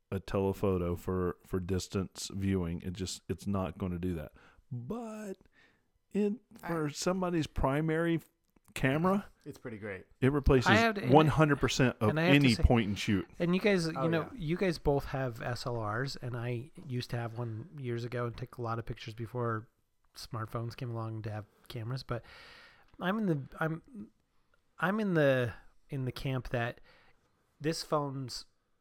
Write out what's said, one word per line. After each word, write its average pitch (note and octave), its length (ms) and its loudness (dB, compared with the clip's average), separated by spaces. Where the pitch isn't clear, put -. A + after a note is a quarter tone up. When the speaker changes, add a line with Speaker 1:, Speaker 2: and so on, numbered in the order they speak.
Speaker 1:
a G2 80 -4
telephoto F#2+ 760 0
for, F2+ 420 -2
for F#2+ 120 -2
distance F#2 720 -4
viewing. F#2+ 520 0
It F2+ 100 -6
just, F2+ 340 -8
it's F#2+ 200 -6
not F#2+ 320 -2
gonna F2+ 180 -4
do F2+ 180 -2
that. D2 180 -10
But G#3+ 600 -10
in, G#3 260 2
Speaker 2:
I E3+ 40 -10
Speaker 1:
for D#3+ 240 0
somebody's F3 560 0
primary D#3+ 760 2
camera, F3 500 2
Speaker 2:
It's - 120 -14
pretty A2 200 -12
great. F#2+ 280 -10
Speaker 1:
it C3 100 6
replaces C#3 380 6
Speaker 3:
I G3+ 60 8
have A3+ 200 4
to, G3+ 100 -6
and, B2 60 4
Speaker 1:
one D#3 160 10
hundred D3 320 6
percent B2+ 420 2
of C3+ 80 4
Speaker 3:
and D3+ 100 2
I E3 60 2
have F3+ 80 6
to - 20 8
Speaker 1:
any C#3 180 8
Speaker 3:
say, - 80 -2
Speaker 1:
point A2+ 260 6
and G2+ 120 -2
shoot. G2 280 2
Speaker 3:
and F3 160 2
you F#3+ 60 2
guys, F#3+ 260 2
you D#3 100 -4
Speaker 2:
Oh, D3 100 0
Speaker 3:
know, E3 260 0
Speaker 2:
yeah. C4 60 -14
Speaker 3:
you E3 180 -2
guys F3+ 200 0
both C#3 280 2
have C3 360 -4
S B2 240 -4
L A#2+ 180 -4
Rs, A#2 340 -4
and B2 200 -6
I A#2+ 320 -4
used B2 240 -4
to B2 60 -2
have A#2 220 -6
one A#2 280 -6
years A#2+ 260 -6
ago A#2+ 220 -4
and A2+ 100 -8
took - 220 -12
a - 20 -4
lot A2+ 160 -4
of A#2 80 -6
pictures A2+ 300 -10
before A#2 520 -4
smartphones A#2 640 -8
came B2 140 -8
along A2+ 320 -6
to A2 80 -6
have G#2 140 -8
cameras. B2 360 -8
But A#2 200 -6
I'm F#3+ 180 -2
in G#3+ 80 -2
the, D#3 120 2
I'm, D#3+ 200 -2
I'm G3 200 0
in G3 140 0
the, C3+ 400 4
in C3+ 140 -6
the B2+ 80 -4
camp C3 380 -6
that A#2+ 320 -4
this D#3 200 -2
phone's C#3 600 -4